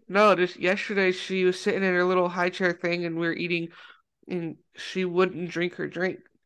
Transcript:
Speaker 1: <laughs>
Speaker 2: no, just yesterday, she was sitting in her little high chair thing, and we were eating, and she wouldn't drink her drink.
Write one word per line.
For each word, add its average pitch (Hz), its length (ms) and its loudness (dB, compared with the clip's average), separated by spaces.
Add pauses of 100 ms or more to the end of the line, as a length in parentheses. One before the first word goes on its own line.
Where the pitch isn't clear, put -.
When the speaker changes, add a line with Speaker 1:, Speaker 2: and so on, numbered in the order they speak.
Speaker 1:
<laughs> - 60 -20
Speaker 2:
no, 202 280 6
just 175 240 0
yesterday, 190 520 0
she 185 340 -2
was 180 140 2
sitting 196 240 0
in 185 100 2
her 180 100 4
little 180 260 2
high 180 200 0
chair 180 240 0
thing, 175 320 -2
and 165 120 -4
we 170 100 0
were 165 60 0
eating, 170 360 -4 (580)
and 165 300 -6 (180)
she - 300 -6
wouldn't 175 440 0
drink 175 260 -4
her 156 120 -6
drink. 170 320 -4 (260)